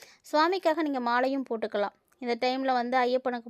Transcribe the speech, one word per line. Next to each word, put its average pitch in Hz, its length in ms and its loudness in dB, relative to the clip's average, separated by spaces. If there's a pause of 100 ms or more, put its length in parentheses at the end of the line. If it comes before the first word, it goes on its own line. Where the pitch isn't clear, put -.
(320)
சுவாமிக்காக 320 500 2
நீங்க 277 180 -2
மாலையும் 254 500 0
போட்டுக்கலாம். 220 440 -2 (240)
இந்த 240 220 -2
டைம்ல 262 320 0
வந்து 247 260 0
ஐயப்பனுக்கு 247 520 0